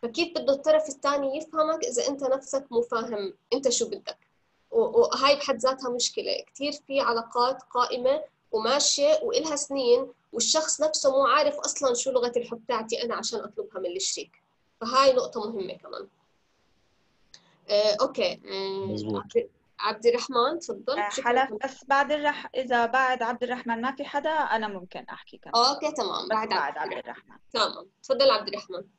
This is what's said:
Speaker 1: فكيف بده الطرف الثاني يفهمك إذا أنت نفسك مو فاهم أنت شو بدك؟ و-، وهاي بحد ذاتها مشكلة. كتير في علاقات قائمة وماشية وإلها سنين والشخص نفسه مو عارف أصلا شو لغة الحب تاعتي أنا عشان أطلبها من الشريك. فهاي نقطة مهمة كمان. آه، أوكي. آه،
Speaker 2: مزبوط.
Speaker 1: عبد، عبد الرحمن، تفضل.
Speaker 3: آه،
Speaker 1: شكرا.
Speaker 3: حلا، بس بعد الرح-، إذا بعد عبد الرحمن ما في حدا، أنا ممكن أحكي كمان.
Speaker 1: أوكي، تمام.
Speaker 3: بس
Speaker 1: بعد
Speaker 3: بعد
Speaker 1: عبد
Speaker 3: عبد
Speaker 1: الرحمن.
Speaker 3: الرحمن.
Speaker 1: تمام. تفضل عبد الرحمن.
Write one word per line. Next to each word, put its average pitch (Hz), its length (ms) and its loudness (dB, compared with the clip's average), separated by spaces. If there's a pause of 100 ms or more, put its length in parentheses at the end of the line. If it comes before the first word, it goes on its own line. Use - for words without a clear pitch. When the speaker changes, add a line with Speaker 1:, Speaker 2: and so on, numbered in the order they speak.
Speaker 1:
فكيف 320 360 -2
بده 247 160 2
الطرف 311 360 4
الثاني 277 480 -2
يفهمك 320 480 0
إذا - 220 -2
أنت 277 160 -4
نفسك 269 480 -2
مو 233 100 2
فاهم 226 520 -4 (200)
أنت 269 160 2
شو 233 180 0
بدك؟ - 300 -10 (540)
و-، 226 280 4
وهاي 269 360 4
بحد 277 220 -2
ذاتها 262 320 -2
مشكلة. 240 580 -4
كتير 285 240 -6 (160)
في 277 140 0
علاقات 240 640 0
قائمة 247 580 0 (300)
وماشية 285 720 4
وإلها 294 320 0
سنين 269 520 2 (240)
والشخص 311 500 0
نفسه 302 300 2
مو 269 160 4
عارف 285 280 4
أصلا 277 380 0
شو 240 180 -2
لغة 240 260 0
الحب 233 300 -6
تاعتي 226 360 -4
أنا 226 120 -4
عشان 220 240 -4
أطلبها - 400 -10
من 180 160 -6
الشريك. - 480 -6 (380)
فهاي 262 320 4
نقطة 226 380 -2
مهمة 190 220 -6
كمان. - 340 -14 (1600)
آه، 208 320 4
أوكي. 226 320 0
آه، 196 520 -6
Speaker 2:
مزبوط. 196 360 -4
Speaker 1:
عبد، - 280 -2 (300)
عبد 214 260 -2
الرحمن، 240 540 0
تفضل. 233 400 -6
Speaker 3:
آه، 208 100 -2
Speaker 1:
شكرا. 254 160 -6
Speaker 3:
حلا، 240 380 2
بس - 240 -10
بعد 277 240 2
الرح-، 294 440 -2
إذا 240 300 2
بعد 254 380 2
عبد 233 200 -4
الرحمن 240 380 -4
ما 262 140 -4
في 277 100 -8
حدا، 285 240 -2
أنا 262 380 0
ممكن 180 320 -10
أحكي - 380 -16
كمان. - 180 -6 (100)
Speaker 1:
أوكي، 285 260 0
تمام. 214 340 -4
Speaker 3:
بس - 40 -10
Speaker 1:
بعد 220 200 0
Speaker 3:
بعد 156 280 0
Speaker 1:
عبد - 0 -
Speaker 3:
عبد 151 140 -4
Speaker 1:
الرحمن. - 400 -12
Speaker 3:
الرحمن. - 60 -20 (160)
Speaker 1:
تمام. - 340 -2 (160)
تفضل 269 280 4
عبد 208 160 2
الرحمن. 196 360 -10 (160)